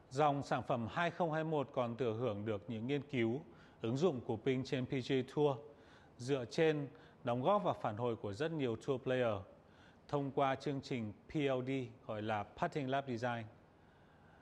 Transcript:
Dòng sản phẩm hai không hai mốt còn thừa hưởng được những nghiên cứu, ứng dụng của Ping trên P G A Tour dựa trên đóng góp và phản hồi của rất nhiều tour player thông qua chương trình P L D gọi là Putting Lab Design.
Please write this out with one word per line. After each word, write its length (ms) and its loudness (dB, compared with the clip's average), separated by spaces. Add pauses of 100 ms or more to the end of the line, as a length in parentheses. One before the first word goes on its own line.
Dòng 340 2
sản 200 0
phẩm 280 0
hai 200 0
không 200 0
hai 120 0
mốt 300 0
còn 240 0
thừa 160 0
hưởng 320 -2
được 240 -4
những 180 -4
nghiên 140 0
cứu, 400 0 (400)
ứng 160 0
dụng 240 2
của 160 -2
Ping 260 0
trên 220 -2
P 40 -8
G 240 0
A 80 4 (140)
Tour 220 4 (600)
dựa 280 0
trên 420 4 (360)
đóng 200 2
góp 200 4
và 100 2
phản 240 -2
hồi 180 0
của 180 -6
rất 180 -2
nhiều 240 0
tour 260 -2
player 340 2 (720)
thông 240 0
qua 240 2
chương 260 -4
trình 320 -4 (160)
P 60 -6
L 320 2
D 20 0 (380)
gọi 140 -4
là 220 0
Putting 460 -2
Lab 180 0
Design. 380 -2 (960)